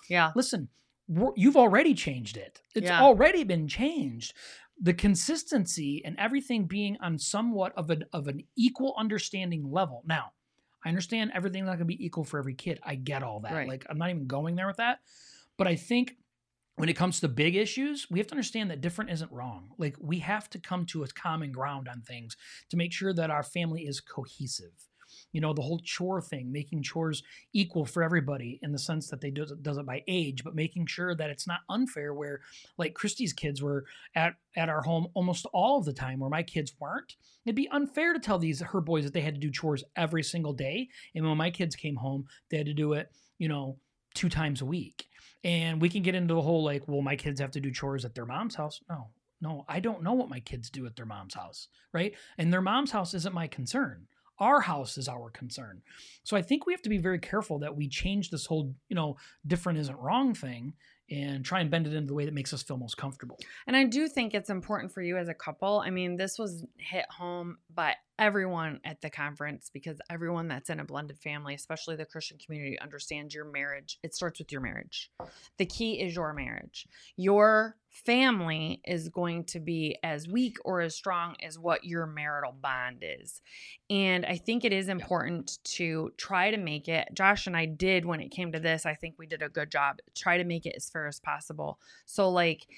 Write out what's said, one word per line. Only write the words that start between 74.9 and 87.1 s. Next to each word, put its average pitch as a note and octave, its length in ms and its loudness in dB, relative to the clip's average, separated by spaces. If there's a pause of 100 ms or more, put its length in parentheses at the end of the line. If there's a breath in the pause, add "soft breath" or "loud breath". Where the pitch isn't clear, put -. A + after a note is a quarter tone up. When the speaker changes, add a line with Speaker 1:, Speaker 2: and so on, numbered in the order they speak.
Speaker 1:
The F#3+ 80 2
key A3 360 -2
is E3+ 140 -2
your D#3 180 -4
marriage. - 540 -8 (300 loud breath)
Your G#3+ 580 8 (140)
family F3 960 2
is E3 240 -2
going E3+ 360 -2
to F3 140 -8
be D#3+ 420 -2
as D#3+ 280 -4
weak A#3+ 340 2
or F#3 160 0
as E3 160 0
strong F3 480 -2
as D#3+ 160 -12
what E3 240 2
your E3 220 -2
marital D3 480 -4
bond B2+ 520 -4
is. - 360 -10 (480 loud breath)
And F#3+ 360 4
I F3 120 0
think A3+ 260 0
it A#3 80 4
is F#3+ 160 2
Speaker 2:
Yeah. F#3+ 60 0
Speaker 1:
important E3+ 640 -2 (160)
to D#3+ 400 -2
try G3 360 2
to A3 60 2
make D3+ 300 -4
it, E3 260 0